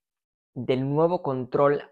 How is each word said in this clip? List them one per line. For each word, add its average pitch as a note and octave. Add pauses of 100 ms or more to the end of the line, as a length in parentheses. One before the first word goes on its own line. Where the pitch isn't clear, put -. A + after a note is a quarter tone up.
(540)
del C3
nuevo E3+
control C#3+